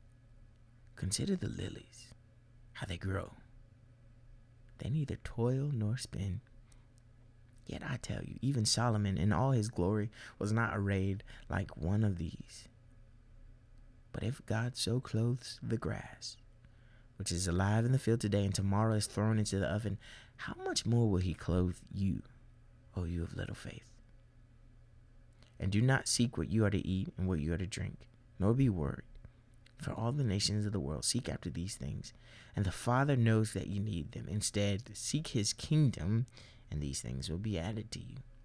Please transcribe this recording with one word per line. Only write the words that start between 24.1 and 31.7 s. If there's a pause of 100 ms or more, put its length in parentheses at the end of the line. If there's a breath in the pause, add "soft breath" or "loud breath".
And
do
not
seek
what
you
are
to
eat
and
what
you
are
to
drink, (320)
nor
be
worried. (760)
For
all
the
nations
of
the
world
seek
after
these